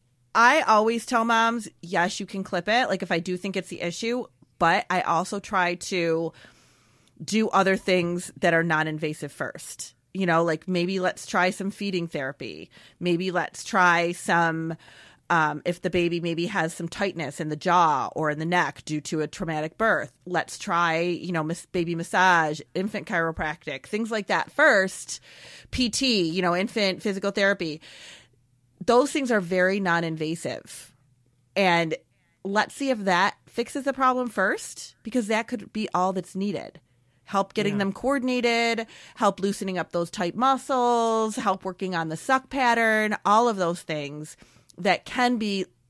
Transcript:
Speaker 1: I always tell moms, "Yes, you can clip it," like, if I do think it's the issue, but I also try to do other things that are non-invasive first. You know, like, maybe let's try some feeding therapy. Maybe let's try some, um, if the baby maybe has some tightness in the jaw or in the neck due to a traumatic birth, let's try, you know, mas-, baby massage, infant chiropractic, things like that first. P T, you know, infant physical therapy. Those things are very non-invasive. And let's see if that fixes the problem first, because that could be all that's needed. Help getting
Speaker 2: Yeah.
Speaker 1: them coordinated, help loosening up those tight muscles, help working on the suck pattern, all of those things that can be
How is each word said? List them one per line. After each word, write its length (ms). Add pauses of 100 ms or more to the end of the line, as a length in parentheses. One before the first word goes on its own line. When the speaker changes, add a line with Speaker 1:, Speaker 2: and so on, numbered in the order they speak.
(340)
Speaker 1:
I 280
always 440
tell 180
moms, 460 (120)
"Yes, 380
you 60
can 180
clip 240
it," 220
like, 140
if 80
I 80
do 180
think 180
it's 140
the 120
issue, 440 (320)
but 320
I 120
also 380
try 360
to 580 (880)
do 260
other 280
things 540 (100)
that 120
are 100
non-invasive 680
first. 640 (200)
You 120
know, 180
like, 240
maybe 320
let's 280
try 240
some 180
feeding 380
therapy. 640 (280)
Maybe 300
let's 340
try 500
some, 600 (540)
um, 360
if 160
the 100
baby 280
maybe 280
has 260
some 160
tightness 500
in 100
the 60
jaw 600
or 160
in 80
the 60
neck 400
due 160
to 200
a 60
traumatic 500
birth, 340 (140)
let's 320
try, 440
you 300
know, 120
mas-, 240
baby 260
massage, 680 (140)
infant 320
chiropractic, 800
things 240
like 180
that 240
first. 680 (520)
P 180
T, 340
you 180
know, 140
infant 480
physical 280
therapy. 480 (1040)
Those 280
things 200
are 100
very 380
non-invasive. 1160 (600)
And 380 (500)
let's 300
see 160
if 140
that 320 (100)
fixes 380
the 100
problem 360
first, 760
because 240
that 200
could 260
be 200
all 200
that's 220
needed. 440 (460)
Help 280
getting 200
Speaker 2:
Yeah. 60
Speaker 1:
them 140
coordinated, 920 (280)
help 240
loosening 380
up 140
those 180
tight 260
muscles, 1000
help 280
working 300
on 160
the 80
suck 320
pattern, 760
all 240
of 100
those 260
things 520 (440)
that 260
can 320
be 280 (240)